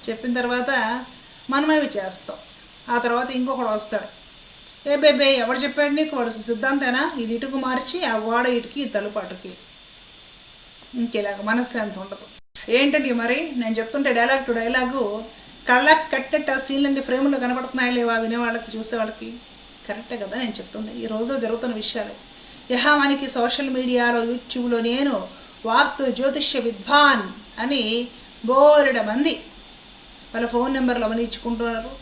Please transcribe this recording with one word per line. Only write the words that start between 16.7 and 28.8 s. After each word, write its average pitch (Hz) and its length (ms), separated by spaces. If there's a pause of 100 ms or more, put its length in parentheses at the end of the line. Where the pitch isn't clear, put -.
ఫ్రేముల్లో 269 380
కనపడుతున్నాయా 247 520
లేవా 233 260
వినేవాళ్ళకి, 226 600
చూసేవాళ్ళకి? 220 560 (540)
కరెక్టే 220 300
కదా 202 200
నేను 240 200
చెప్తుంది, 220 460
ఈ - 20
రోజులో 233 340
జరుగుతున్న 226 360
విషయాలే. 214 400 (560)
యహ 277 240
మనకి 277 340
సోషల్ 247 400
మీడియాలో, 247 540
YouTube-లో 240 560
నేను 240 480 (380)
వాస్తు 247 460
జ్యోతిష్య 269 480
విద్వాన్ 240 640 (380)
అని 240 480 (380)
బోలెడ 269 560